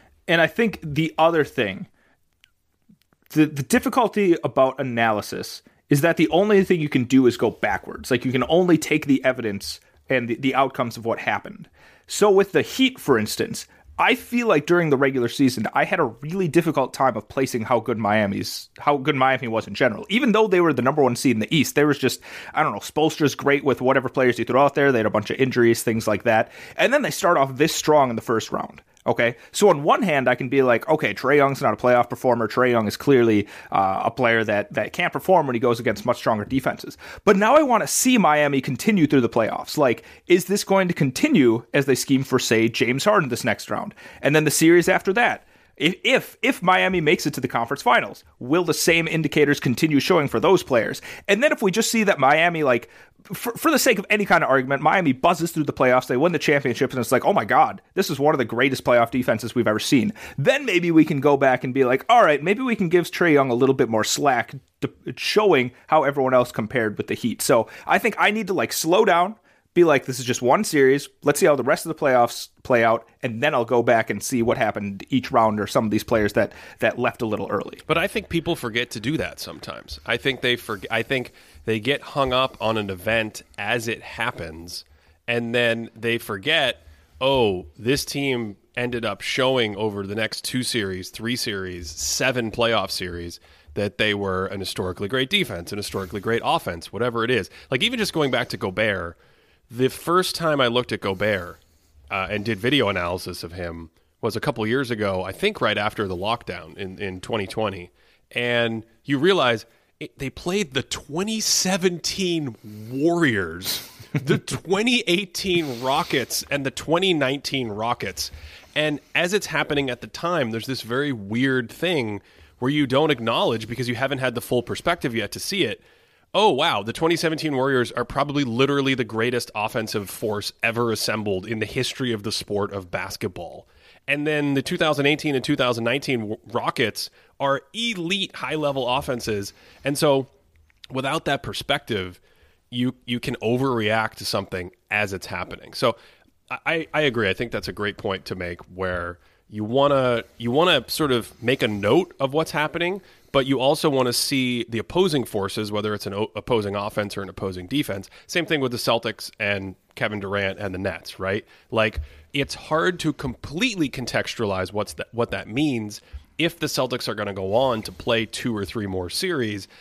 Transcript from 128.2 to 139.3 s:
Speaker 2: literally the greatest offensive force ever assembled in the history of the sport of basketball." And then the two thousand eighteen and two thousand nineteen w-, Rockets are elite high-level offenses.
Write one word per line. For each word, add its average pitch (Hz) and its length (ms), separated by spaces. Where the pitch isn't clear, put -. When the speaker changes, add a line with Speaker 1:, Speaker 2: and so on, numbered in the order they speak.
Speaker 2:
literally 135 520
the 127 100
greatest 117 500
offensive 110 540
force 104 420
ever 117 300
assembled 107 560
in 113 120
the 110 60
history 127 460
of 104 120
the 107 100
sport 104 400
of 92 180
basketball." 92 720
And 147 200
then 147 280
the 135 60
two 175 160
thousand 147 280
eighteen 147 300
and 127 80
two 147 120
thousand 123 300
nineteen 131 340
w-, 107 200
Rockets 117 580
are 139 260
elite 196 600
high-level 143 540
offenses. 123 640